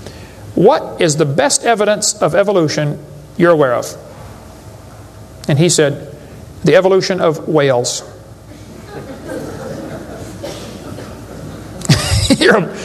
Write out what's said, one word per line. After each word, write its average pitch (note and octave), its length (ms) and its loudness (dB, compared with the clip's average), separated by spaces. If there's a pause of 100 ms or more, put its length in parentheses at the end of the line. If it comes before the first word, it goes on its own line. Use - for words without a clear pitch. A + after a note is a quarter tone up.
(540)
What B3+ 460 2
is D3+ 160 2
the D#3+ 80 2
best F3 400 0
evidence G#3+ 500 0
of D#3+ 200 0
evolution E3+ 640 2 (380)
you're F3 140 4
aware C#3+ 240 4
of?" A2+ 220 -4 (1500)
And D3 100 2
he F3 100 4
said, D3 400 2 (560)
"The D3+ 120 6
evolution F#3 440 4
of D#3+ 280 0
whales." C#3 540 2 (4000)
<laughs> A#3+ 100 4
You're F4 180 6
a, F3 280 -2